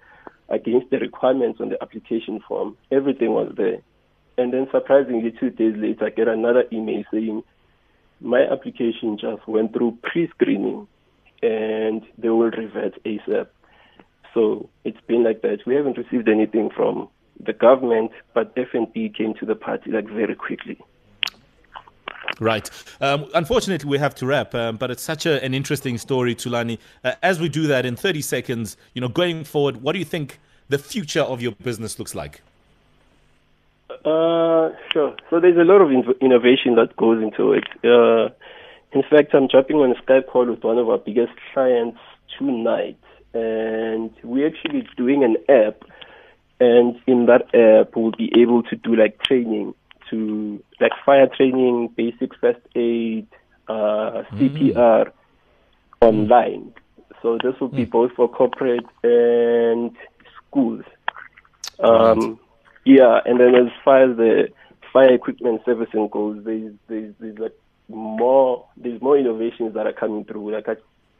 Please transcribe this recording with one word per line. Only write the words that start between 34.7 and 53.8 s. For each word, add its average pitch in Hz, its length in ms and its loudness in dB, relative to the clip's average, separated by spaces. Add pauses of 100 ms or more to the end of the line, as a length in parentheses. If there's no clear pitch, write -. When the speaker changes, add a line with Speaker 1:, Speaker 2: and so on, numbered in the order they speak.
Speaker 1:
sure. 139 240 -2 (140)
So 170 100 0
there's 175 180 6
a 175 60 6
lot 190 180 8
of 165 80 4
inv-, 123 300 0
innovation 127 560 4
that 113 220 2
goes 113 260 2
into 107 300 0
it. 107 100 0 (220)
Uh, 117 480 4 (580)
in 135 120 0
fact, 147 300 4
I'm 135 140 4
jumping 135 300 2
on 135 140 4
a 120 100 0
Skype 131 260 2
call 123 180 0
with 113 180 -4
one 113 140 0
of 120 120 0
our 110 80 0
biggest 117 340 -4 (220)
clients 120 460 -2 (380)
tonight, 117 600 -4 (360)
and 113 800 -6 (120)
we're 131 240 -2
actually 147 380 -8 (120)
doing 135 260 0
an 113 140 2 (100)
app, 107 380 2 (720)
and 120 480 4
in 123 200 2
that 120 280 4
app, 110 400 6
we'll 113 160 0
be 110 300 -6
able 120 220 4
to 117 120 -10
do, 113 200 -2
like, 107 280 2
training, 110 500 -2 (380)
to, 107 520 -6 (160)
like, 120 120 2 (120)
fire 139 220 6
training, 127 720 0
basic 120 400 -6
first 123 240 -2 (160)
aid, 117 500 -4 (420)
uh, 107 540 -4